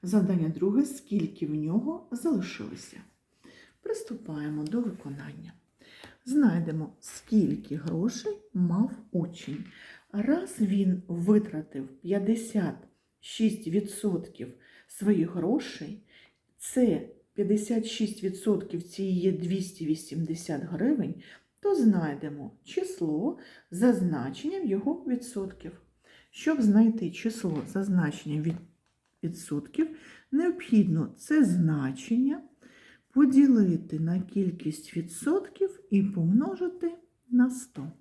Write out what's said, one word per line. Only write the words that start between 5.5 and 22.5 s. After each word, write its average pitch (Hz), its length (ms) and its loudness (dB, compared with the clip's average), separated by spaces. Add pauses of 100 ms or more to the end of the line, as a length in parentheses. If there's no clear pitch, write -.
Знайдемо, 170 760 2
скільки - 760 0
грошей 170 560 -4 (220)
мав 180 360 2 (220)
учень. - 520 -6 (480)
Раз 285 480 0
він 190 480 2
витратив 170 800 0
п'ятдесят 196 880 -2 (460)
шість - 480 0
відсотків 185 840 -4 (340)
своїх 190 440 2
грошей, - 720 -4 (560)
це - 500 0 (260)
п'ятдесят 208 520 0
шість - 380 -4
відсотків 185 580 -2
цієї 190 380 -2
є 190 120 2
двісті 180 540 -4
вісімдесят 160 760 -4
гривень, 202 520 -2 (460)
то 403 140 2
знайдемо 156 760 0 (140)